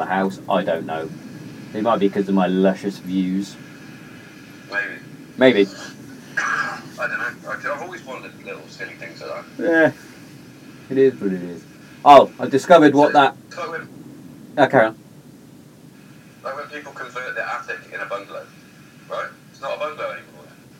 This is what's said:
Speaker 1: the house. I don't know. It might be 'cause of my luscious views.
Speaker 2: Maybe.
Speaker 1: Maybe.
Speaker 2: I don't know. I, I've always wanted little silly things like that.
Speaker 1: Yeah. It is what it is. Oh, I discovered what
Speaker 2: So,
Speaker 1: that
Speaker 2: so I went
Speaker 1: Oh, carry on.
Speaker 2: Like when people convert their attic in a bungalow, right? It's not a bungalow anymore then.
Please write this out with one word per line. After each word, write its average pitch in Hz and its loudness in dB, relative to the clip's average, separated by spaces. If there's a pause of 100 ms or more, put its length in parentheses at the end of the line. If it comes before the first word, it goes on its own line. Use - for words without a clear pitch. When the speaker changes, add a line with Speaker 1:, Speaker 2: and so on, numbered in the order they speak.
Speaker 1:
the 90 -6
house. 95 -4
I 98 0
don't 82 -4
know. 78 -8 (680)
It 107 -6
might 110 2
be 98 2
'cause 98 -2
of 98 0
my 92 4
luscious 95 0
views. 95 -4 (1120)
Speaker 2:
Maybe. - -6 (420)
Speaker 1:
Maybe. 113 4 (680)
Speaker 2:
I - -6
don't - -6
know. - -10
I, - -6 (220)
I've - -10
always - -14
wanted 127 -16 (120)
little - -14
silly - -16
things - -18
like - -14
that. - -12 (200)
Speaker 1:
Yeah. 165 4 (1000)
It 131 0
is 131 6
what 98 -2
it 90 -6
is. 87 -12 (420)
Oh, 143 10
I - -4
discovered 151 6
what 147 6
Speaker 2:
So, - -2
Speaker 1:
that 139 4 (140)
Speaker 2:
so - -12
I 160 -10
went - -12 (680)
Speaker 1:
Oh, 135 6
carry 120 6
on. 110 -6 (1400)
Speaker 2:
Like - -10
when 147 -12
people 147 -16
convert 123 -12
their - -6
attic - -8 (160)
in - -10
a - -8
bungalow, 196 -10 (640)
right? - -8 (240)
It's - -20
not 147 -8
a - -16
bungalow - -8
anymore - -18
then. - -20 (260)